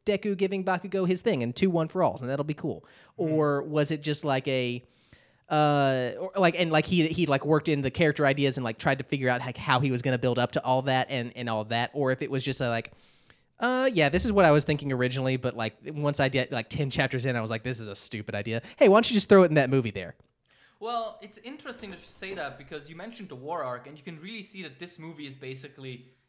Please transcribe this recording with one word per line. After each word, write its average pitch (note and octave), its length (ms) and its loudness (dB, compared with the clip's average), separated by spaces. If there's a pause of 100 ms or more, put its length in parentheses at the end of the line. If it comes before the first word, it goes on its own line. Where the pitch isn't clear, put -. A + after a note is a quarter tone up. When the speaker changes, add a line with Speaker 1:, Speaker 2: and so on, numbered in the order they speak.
Speaker 1:
Deku G3+ 300 -2
giving F#3+ 280 -2
Bakugo F#3 440 -2
his F3+ 140 0
thing D#3 220 0
and A#2+ 120 -4
two F#3+ 140 2
one E3 200 0
for F#3 120 -2
alls, B2 200 2
and B2 80 -6
that'll C#3 140 -2
be D3+ 120 -4
cool." B2 300 -8 (340)
Speaker 2:
Mm-hmm. D#3+ 140 0
Speaker 1:
Or D3 300 2
was D3+ 280 0
it D3+ 100 -4
just D3 240 -4
like C3+ 220 0
a, B2 360 -2 (640)
uh, C#3 720 2
or, F#3 160 -8
like, E3+ 240 4
and, E3+ 120 0
like, D#3 140 4
he, E3+ 220 2
he, E3 180 0
like, C#3 200 2
worked D3+ 240 2
in C#3+ 120 2
the C3+ 100 -2
character D3+ 340 2
ideas C3+ 320 2
and, B2+ 80 -4
like, A2+ 120 -4
tried C3+ 200 0
to C3+ 80 -8
figure C3+ 240 -2
out, B2 100 0
like, B2+ 180 -8
how C3 220 2
he C3+ 120 2
was B2 100 0
gonna B2+ 160 0
build B2 220 0
up B2 140 0
to D3 100 -2
all B2+ 200 2
that C3 260 0
and, B2 280 -4
and A#2+ 120 -6
all A2 160 -2
that, A#2 280 -2
or C3+ 180 0
if B2+ 100 -4
it D3+ 80 -4
was C3+ 140 -4
just C3+ 160 -4
a, C3 80 -2
like, A#2 240 -4 (680)
"Uh, B3+ 320 2
yeah, D#3 160 4
this F3 160 2
is A#3 80 0
what G3 100 6
I D#3+ 80 8
was D3 140 6
thinking C#3+ 260 -2
originally, C3 460 0
but, B2 180 -4
like, A2 200 -4 (180)
once D3 260 -2
I C#3 80 4
get, B2+ 240 0
like, A#2 180 -4
ten C#3 200 -4
chapters C3 360 -2
in, B2+ 120 -2
I A#2 40 -2
was A2 80 -6
like, A2+ 140 -6
'This B2 160 -6
is A2 80 -12
a G2+ 80 -12
stupid - 400 -10
idea. A2 260 -4 (140)
Hey, A3 140 8
why G3 80 8
don't A#3 120 4
you C4+ 40 0
just G#3 160 2
throw G3 140 10
it F3 40 8
in D#3 80 0
that C3+ 140 4
movie C3 220 2
there?'" F#2+ 240 -10 (640)
Speaker 2:
Well, A3+ 400 -6
it's G3+ 180 -18
interesting A#3+ 520 -14
that F3 100 -16
you - 60 -20
say G3 280 -12
that, C#3 220 -8
because C#3+ 320 -14
you D#3+ 80 -18
mentioned G#3+ 320 -14
the C3 60 -14
war D3 280 -8
arc, B2 240 -8
and D3 100 -20
you C#3 60 -20
can E3 160 -14
really G3+ 240 -14
see F#3+ 200 -14
that C3+ 160 -16
this F3 200 -16
movie D#3 280 -14
is C3 100 -16
basically C3 720 -14 (220)